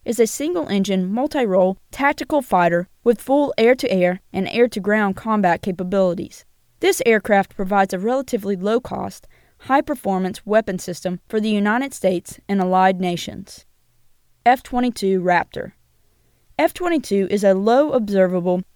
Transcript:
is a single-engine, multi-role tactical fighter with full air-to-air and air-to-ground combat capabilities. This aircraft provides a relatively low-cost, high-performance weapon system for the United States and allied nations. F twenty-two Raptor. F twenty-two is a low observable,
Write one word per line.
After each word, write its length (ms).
is 140
a 80
single-engine, 840
multi-role 680
tactical 500
fighter 460
with 180
full 360
air-to-air 640
and 160
air-to-ground 680
combat 440
capabilities. 840
This 260
aircraft 500
provides 380
a 60
relatively 560
low-cost, 720
high-performance 880
weapon 340
system 400
for 100
the 100
United 440
States 460
and 100
allied 400
nations. 680
F 180
twenty-two 580
Raptor. 520
F 160
twenty-two 560
is 140
a 100
low 380
observable, 720